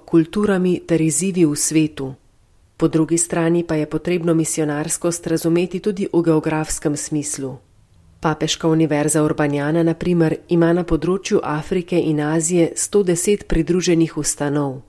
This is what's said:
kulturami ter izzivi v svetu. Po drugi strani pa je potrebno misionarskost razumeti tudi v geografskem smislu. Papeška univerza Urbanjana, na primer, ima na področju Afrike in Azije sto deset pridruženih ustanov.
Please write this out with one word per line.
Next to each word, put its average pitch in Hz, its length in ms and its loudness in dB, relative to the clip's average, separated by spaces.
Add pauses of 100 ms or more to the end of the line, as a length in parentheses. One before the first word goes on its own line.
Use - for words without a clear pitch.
kulturami 180 800 2
ter 160 140 2
izzivi 170 440 2
v 147 120 2
svetu. 151 580 0 (600)
Po 165 120 2
drugi 165 300 2
strani 170 500 0
pa 160 60 -2
je 151 120 0
potrebno 170 480 0
misionarskost 160 920 -2
razumeti 170 540 0
tudi 196 320 -2
v 170 100 2
geografskem 156 760 0
smislu. 139 600 -6 (600)
Papeška 156 480 -2
univerza 156 540 2
Urbanjana, 151 600 0
na 165 120 2
primer, 170 400 0 (180)
ima 170 240 4
na 180 80 0
področju 175 580 0
Afrike 170 540 -4
in 151 240 2
Azije 160 560 0
sto - 260 0
deset 185 460 0
pridruženih 165 720 2
ustanov. 143 680 -2